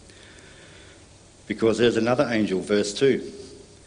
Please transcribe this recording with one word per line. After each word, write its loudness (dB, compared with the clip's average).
Because 0
there's 4
another 0
angel, 0
verse -2
two, 0